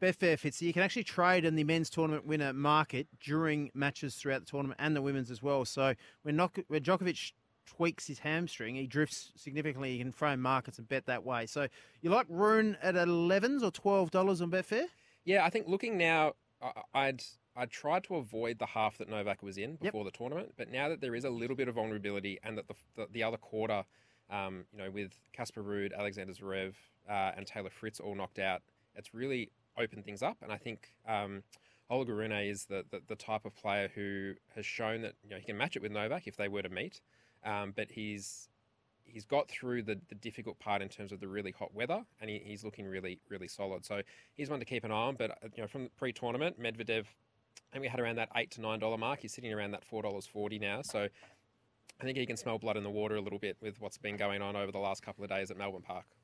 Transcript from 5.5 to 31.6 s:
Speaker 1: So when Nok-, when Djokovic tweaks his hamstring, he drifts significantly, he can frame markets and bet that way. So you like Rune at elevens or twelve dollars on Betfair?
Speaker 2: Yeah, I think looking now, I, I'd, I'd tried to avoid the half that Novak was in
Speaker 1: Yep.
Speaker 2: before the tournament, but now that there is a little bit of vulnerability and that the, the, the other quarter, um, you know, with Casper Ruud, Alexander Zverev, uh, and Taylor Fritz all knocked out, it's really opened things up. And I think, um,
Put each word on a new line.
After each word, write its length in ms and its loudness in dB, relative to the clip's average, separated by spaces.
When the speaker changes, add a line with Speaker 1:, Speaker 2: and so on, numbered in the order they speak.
Speaker 1:
So 300 4
when 120 0
Nok-, 320 4
when 160 0
Djokovic 480 2
tweaks 420 0
his 120 -8
hamstring, 560 -2
he 100 -2
drifts 520 0
significantly, 560 -2
he 60 -2
can 120 -2
frame 300 2
markets 360 2
and 120 -14
bet 160 0
that 180 0
way. 220 0
So 220 0
you 80 2
like 200 6
Rune 520 6
at 140 4
elevens 680 4
or 80 4
twelve 400 4
dollars 300 4
on 100 0
Betfair? 340 2
Speaker 2:
Yeah, 220 6
I 40 6
think 180 0
looking 300 0
now, 360 6
I, 100 -4
I'd, 300 2
I'd 160 -2
tried 320 0
to 140 -4
avoid 420 -2
the 80 -2
half 300 2
that 100 -8
Novak 340 -2
was 160 -8
in 140 -4
Speaker 1:
Yep. 220 -4
Speaker 2:
before 100 -2
the 80 -4
tournament, 460 -8
but 120 -8
now 200 0
that 100 -4
there 160 -2
is 80 -4
a 60 0
little 260 -2
bit 140 0
of 60 -4
vulnerability 680 -2
and 140 -6
that 100 -8
the, 80 -12
the, 160 -6
the 100 0
other 140 0
quarter, 480 -2
um, 440 -4
you 60 -16
know, 120 -8
with 200 -6
Casper 300 -8
Ruud, 340 -2
Alexander 360 -4
Zverev, 400 -4
uh, 280 2
and 80 -8
Taylor 240 -8
Fritz 300 -10
all 160 -6
knocked 240 -6
out, 240 0
it's 180 -16
really 380 -4
opened 280 -2
things 180 -6
up. 180 -2
And 100 -8
I 60 -4
think, 320 -10
um, 360 -2